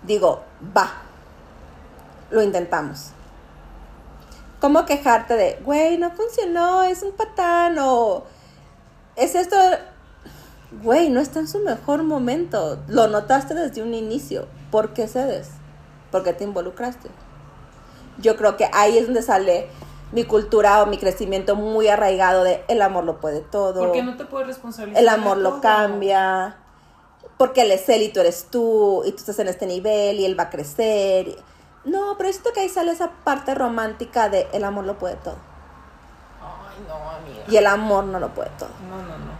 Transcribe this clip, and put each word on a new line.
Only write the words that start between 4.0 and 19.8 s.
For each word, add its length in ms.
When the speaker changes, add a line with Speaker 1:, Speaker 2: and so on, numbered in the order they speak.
Speaker 1:
¿Cómo 260
quejarte 500
de, 280
"Güey, 340
no 140
funcionó, 720
es 180
un 120
patán", 680
o 460
"Es 180
esto"? 220
Güey, 260
no 100
está 200
en 80
su 120
mejor 440
momento. 760
Lo 200
notaste 480
desde 260
un 140
inicio. 520
¿Por 240
qué 140
cedes? 420
¿Por 120
qué 100
te 100
involucraste? 680
Yo 180
creo 180
que 160
ahí 280
es 60
donde 180
sale 440